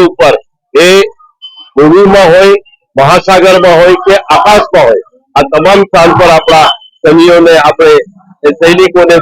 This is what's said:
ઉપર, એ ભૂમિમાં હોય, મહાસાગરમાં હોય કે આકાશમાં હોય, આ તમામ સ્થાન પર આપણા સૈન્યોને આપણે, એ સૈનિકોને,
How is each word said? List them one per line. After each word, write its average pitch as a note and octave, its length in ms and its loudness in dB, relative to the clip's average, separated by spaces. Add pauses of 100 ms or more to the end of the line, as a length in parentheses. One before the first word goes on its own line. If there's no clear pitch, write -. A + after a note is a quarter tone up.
ઉપર, D#3+ 300 -2 (400)
એ E3 120 0 (920)
ભૂમિમાં F#3+ 580 2
હોય, G3 260 0 (360)
મહાસાગરમાં F3+ 840 0
હોય F3+ 240 2
કે G3 100 0 (200)
આકાશમાં F#3 540 0
હોય, G#2+ 160 -2 (340)
આ D3 140 0
તમામ F3 360 0
સ્થાન E3+ 300 0
પર F3+ 180 0
આપણા D#3 320 0 (360)
સૈન્યોને E3 540 2
આપણે, D3+ 360 0 (520)
એ D3 140 -4
સૈનિકોને, F3 600 0